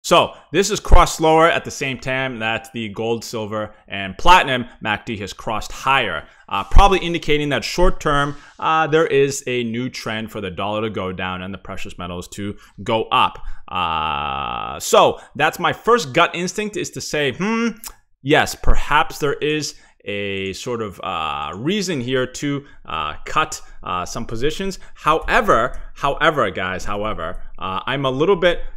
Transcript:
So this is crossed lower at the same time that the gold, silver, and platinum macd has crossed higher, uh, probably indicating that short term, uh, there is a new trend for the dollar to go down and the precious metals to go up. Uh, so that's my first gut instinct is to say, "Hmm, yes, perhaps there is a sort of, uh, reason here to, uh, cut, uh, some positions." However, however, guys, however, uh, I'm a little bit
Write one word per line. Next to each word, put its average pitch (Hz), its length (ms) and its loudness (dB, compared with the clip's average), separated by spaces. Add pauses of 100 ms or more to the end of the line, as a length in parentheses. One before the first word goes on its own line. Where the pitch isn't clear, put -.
So 147 320 4 (180)
this 190 200 2
is 202 80 -2
crossed 156 420 8
lower 160 260 8
at 139 160 2
the - 60 -10
same 135 300 -6
time 131 400 -4
that 110 340 -4
the 113 160 -6
gold, 113 340 -4
silver, 107 520 -6 (120)
and 95 300 -8
platinum 139 480 4 (180)
macd 107 360 -4
has 98 120 -8
crossed - 400 -8
higher, 113 540 0 (240)
uh, 98 140 -4
probably 196 360 8
indicating 151 500 -2
that 123 140 -2
short 180 360 2
term, 143 360 0 (220)
uh, 160 300 0
there 147 180 4
is 139 400 0
a 123 200 -2
new 117 240 -6
trend 110 420 -8
for 110 100 -8
the 95 80 -6
dollar 101 320 -4
to 110 80 -2
go 95 220 -6
down 92 320 -6
and 95 100 -10
the 95 60 -14
precious 95 400 -10
metals 87 300 -10
to 101 280 -10 (240)
go 113 300 0
up. 120 260 2 (300)
Uh, 71 1120 -4
so 170 400 4 (160)
that's 151 240 0
my 165 120 0
first 185 420 0
gut 160 200 4
instinct 185 420 -6
is - 140 -6
to 135 120 -12
say, 147 320 -2
"Hmm, 226 340 -2 (560)
yes, 135 320 2
perhaps - 640 4
there 143 140 -2
is 151 420 -4 (300)
a 98 460 -6
sort 113 300 -8
of, 101 200 -10
uh, 78 540 -4
reason 170 460 -2
here 127 260 -2
to, 143 380 -6 (200)
uh, 76 280 -6 (120)
cut, - 360 -2 (220)
uh, 90 200 -4
some - 220 -8
positions." 156 520 -4 (180)
However, 160 840 0 (140)
however, 143 580 0
guys, 92 320 -4
however, 104 580 -4 (160)
uh, 92 280 -4
I'm 139 180 -2
a 135 80 0
little 160 240 2
bit 175 280 2 (140)